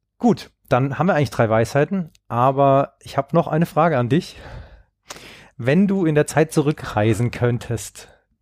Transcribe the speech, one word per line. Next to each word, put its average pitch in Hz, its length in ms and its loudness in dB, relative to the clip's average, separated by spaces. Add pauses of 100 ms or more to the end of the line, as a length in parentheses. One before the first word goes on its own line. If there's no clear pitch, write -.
(200)
Gut, 220 320 0 (180)
dann 135 280 0
haben 160 100 0
wir 190 80 2
eigentlich 147 140 0
drei 113 200 0
Weisheiten, 143 600 0 (160)
aber 135 760 2
ich - 160 -16
hab - 160 -2
noch 160 140 2
eine 160 180 0
Frage 156 320 0
an 120 120 0
dich. 147 280 -2 (1200)
Wenn 151 300 2
du 196 180 0
in 156 100 0
der 147 120 2
Zeit 156 240 0
zurückreisen 117 800 0
könntest - 800 -6 (320)